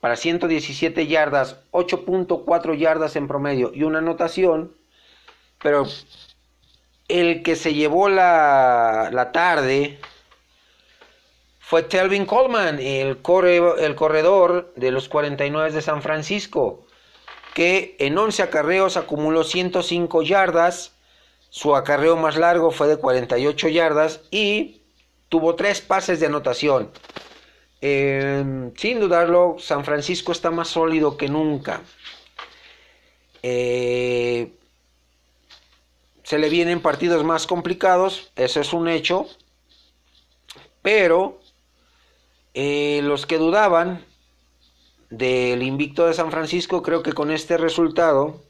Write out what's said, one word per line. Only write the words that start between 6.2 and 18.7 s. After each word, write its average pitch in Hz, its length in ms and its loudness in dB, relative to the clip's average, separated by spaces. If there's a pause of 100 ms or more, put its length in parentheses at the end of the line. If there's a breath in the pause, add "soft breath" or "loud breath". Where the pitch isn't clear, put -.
el 170 340 2
que 165 140 0
se 156 180 -2
llevó 151 340 2
la, 135 1040 4
la 123 200 -2
tarde 143 680 0 (1700 soft breath)
fue 165 160 2
Telvin 190 440 0
Coleman, 208 520 0
el 135 440 -4
corre-, 175 640 4
el 147 120 0
corredor 175 800 2
de 127 160 0
los 131 160 -4
cuarenta 147 360 -2
y 143 60 -2
nueve 156 220 -2
de 156 100 -4
San 151 180 -4
Francisco, 156 840 -4 (680 loud breath)
que 180 440 0
en 139 180 0
once 214 240 0
acarreos 185 560 0